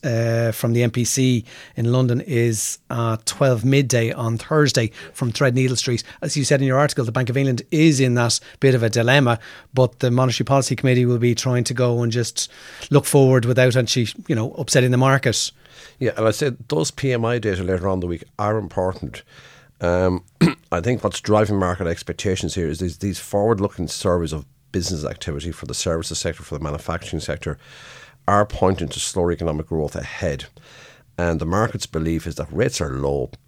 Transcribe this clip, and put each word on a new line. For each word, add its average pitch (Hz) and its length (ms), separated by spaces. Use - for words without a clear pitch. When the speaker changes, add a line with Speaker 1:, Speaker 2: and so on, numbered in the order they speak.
Speaker 1:
uh, 117 480
from 117 220
the 120 80
M 120 80
P 120 140
C 127 400
in 117 160
London 127 300
is 117 580
at 117 340
twelve 127 400
midday 127 480
on 117 240
Thursday 139 540
from 120 180
Threadneedle 127 460
Street. 120 240
As 156 160
you 143 80
said 139 160
in 135 60
your 131 120
article, 143 260
the 113 80
Bank 123 180
of 120 60
England 135 340
is 156 280
in 127 160
that 120 260
bit 135 140
of 117 80
a 113 80
dilemma, 120 480
but 127 280
the 127 100
Monetary 127 340
Policy 135 320
Committee 127 300
will 120 120
be 120 160
trying 123 300
to - 80
go 120 300
and 117 100
just - 380
look 139 160
forward 131 400
without 127 280
actually, 123 340
you - 80
know, 113 200
upsetting 127 360
the 123 80
market. 131 520
Speaker 2:
Yeah, 127 160
and 110 100
I 110 60
said 131 240
those 156 220
P 135 220
M 117 120
I 120 140
data 101 240
later 92 260
on 95 60
in 92 60
the 90 60
week 85 180
are 104 200
important. 92 640
Um, 90 440
<clears throat> - 240
I 87 80
think 123 240
what's 101 160
driving 104 360
market 90 300
expectations 87 680
here 85 140
is 80 120
these, 87 180
these 98 220
forward-looking 101 680
surveys 87 440
of 76 140
business 85 320
activity 76 480
for - 140
the - 80
services 82 440
sector, 85 240
for 76 140
the 73 80
manufacturing 76 560
sector, - 380
are 101 200
pointing 92 420
to - 120
slower 87 300
economic 80 360
growth 76 280
ahead. 71 520
And 85 240
the 80 60
market's 101 400
belief 80 400
is 80 100
that 71 160
rates 123 280
are 76 100
low. 67 400